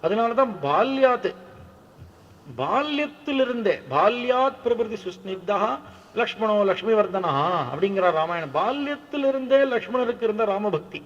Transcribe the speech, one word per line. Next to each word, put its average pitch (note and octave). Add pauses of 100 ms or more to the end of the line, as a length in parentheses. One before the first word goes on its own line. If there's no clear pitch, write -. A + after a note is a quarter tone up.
அதனாலதான் A#3 (100)
பால்யாத்து, B3 (1300)
பால்யத்திலிருந்தே, C4 (140)
"பால்யாத் A#3+
பிரபிருதி A3+
சுஸ்னிக்தா F#3 (560)
லக்ஷ்மணோ G#3+
லக்ஷ்மி G3
வர்தனா" F#3 (380)
அப்படிங்கிறார் F3+
ராமாயணம். D#3+
பால்யத்திலிருந்தே C4+ (120)
லக்ஷ்மணருக்கு A#3
இருந்த G#3+
ராமபக்தி. G3